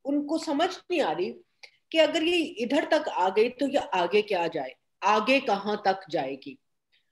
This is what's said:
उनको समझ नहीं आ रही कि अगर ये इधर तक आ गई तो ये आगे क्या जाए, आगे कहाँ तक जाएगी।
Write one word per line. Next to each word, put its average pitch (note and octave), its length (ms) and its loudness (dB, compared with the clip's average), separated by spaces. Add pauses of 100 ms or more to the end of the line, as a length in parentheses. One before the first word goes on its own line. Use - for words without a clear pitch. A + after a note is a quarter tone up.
उनको D4 320 0
समझ D#4+ 320 0 (220)
नहीं E4 100 2
आ F3+ 100 0
रही F3+ 200 -4 (600)
कि D#4+ 60 -2
अगर D#4 260 4
ये F4 140 2
इधर C#4 460 0
तक D#4 260 0
आ F3+ 200 2
गई G#3+ 200 2
तो C#4 180 -4
ये - 100 0
आगे F#3 440 0
क्या F3+ 260 0
जाए, C#3 280 -6 (280)
आगे G#3+ 360 4
कहाँ G#3 460 -2
तक F#3+ 140 2 (100)
जाएगी। C#3 500 -6 (520)